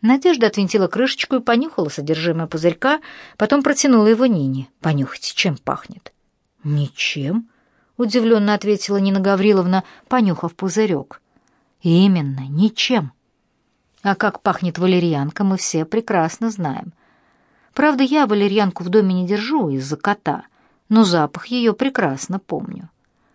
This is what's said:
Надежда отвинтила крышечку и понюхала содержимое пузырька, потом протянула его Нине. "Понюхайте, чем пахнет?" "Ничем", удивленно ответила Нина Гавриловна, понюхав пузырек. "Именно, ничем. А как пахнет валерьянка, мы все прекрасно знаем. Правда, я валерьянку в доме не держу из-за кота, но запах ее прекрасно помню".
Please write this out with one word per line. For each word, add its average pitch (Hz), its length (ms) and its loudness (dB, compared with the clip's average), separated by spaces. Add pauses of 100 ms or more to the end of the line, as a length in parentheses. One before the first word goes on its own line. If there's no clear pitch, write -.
Надежда 262 460 2
отвинтила 196 400 0
крышечку 262 480 -2
и 247 60 0
понюхала 233 480 -2
содержимое 160 580 -4
пузырька, 175 540 -2 (360)
потом 269 260 0
протянула 269 440 4
его 226 200 4
Нине. 135 420 -2 (100)
"Понюхайте, - 560 -4
чем 160 220 -2
пахнет?" - 560 -10 (500)
"Ничем", 147 880 -4 (480)
удивленно 226 560 2
ответила 202 440 -2
Нина 196 220 2
Гавриловна, 190 640 2 (240)
понюхав 190 480 0
пузырек. 185 680 -2 (600)
"Именно, 165 680 2
ничем. 185 640 0 (920)
А 196 140 0
как 202 260 -4
пахнет 175 360 -2
валерьянка, 170 680 0
мы 190 140 0
все 160 260 -4
прекрасно 208 680 -2
знаем. 175 440 -8 (800)
Правда, 277 300 2
я 277 220 2
валерьянку 202 580 0
в 175 60 -6
доме 190 240 4
не 180 140 -2
держу 214 420 -2
из-за 135 280 -4
кота, - 460 -4 (440)
но 220 160 6
запах 170 440 0
ее 233 260 0
прекрасно 190 680 -4
помню". - 500 -10 (460)